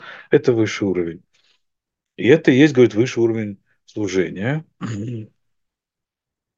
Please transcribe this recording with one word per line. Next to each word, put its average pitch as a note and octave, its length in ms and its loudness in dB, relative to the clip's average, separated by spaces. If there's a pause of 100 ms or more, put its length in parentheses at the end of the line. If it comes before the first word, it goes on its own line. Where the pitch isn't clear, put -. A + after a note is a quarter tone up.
(300)
это C#3 240 2
высший A2 340 -2
уровень. F2 360 -4 (920)
И G2 100 -4
это D#3 240 4
и B2+ 60 4
есть, D3 160 6
говорит, B2 200 4
высший A#2 300 -2
уровень A2 340 -4 (280)
служения. G2+ 800 -6 (140)
<clears throat> A2+ 520 -10 (1300)